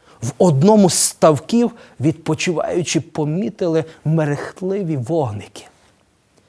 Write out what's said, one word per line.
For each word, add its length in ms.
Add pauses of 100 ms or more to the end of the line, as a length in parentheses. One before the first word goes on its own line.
(220)
в 160
одному 520
з 40
ставків, 760 (280)
відпочиваючи, 1000
помітили 840 (200)
мерехтливі 920
вогники. 680 (840)